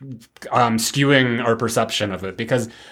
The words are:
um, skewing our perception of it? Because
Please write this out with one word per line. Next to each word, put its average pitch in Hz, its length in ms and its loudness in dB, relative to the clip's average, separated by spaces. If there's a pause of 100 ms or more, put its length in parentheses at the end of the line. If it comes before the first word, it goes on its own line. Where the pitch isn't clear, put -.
(520)
um, 117 260 2
skewing 127 680 2
our 117 120 2
perception 110 560 0
of 90 120 -8
it? 95 120 -8
Because 117 320 -2 (220)